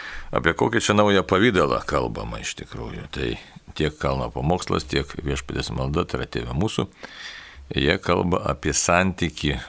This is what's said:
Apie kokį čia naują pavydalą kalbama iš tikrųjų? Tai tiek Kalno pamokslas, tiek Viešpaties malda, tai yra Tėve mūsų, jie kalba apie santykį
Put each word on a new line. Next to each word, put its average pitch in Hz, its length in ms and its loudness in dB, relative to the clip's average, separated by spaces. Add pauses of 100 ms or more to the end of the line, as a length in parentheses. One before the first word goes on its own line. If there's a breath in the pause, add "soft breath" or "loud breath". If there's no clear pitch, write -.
(320 loud breath)
Apie 82 220 2
kokį 117 300 2
čia 107 120 4
naują 101 320 6
pavydalą 90 560 4
kalbama 57 560 -2
iš - 200 -8
tikrųjų? - 520 -10
Tai 60 220 -2 (420 loud breath)
tiek 76 240 0
Kalno 67 320 0
pamokslas, 87 560 0
tiek - 320 0
Viešpaties - 560 -4
malda, 67 300 0
tai - 160 -4
yra - 100 -8
Tėve 60 240 -4
mūsų, - 320 0 (880 loud breath)
jie 76 240 4
kalba 92 480 2
apie 73 280 -2
santykį 87 840 2 (120)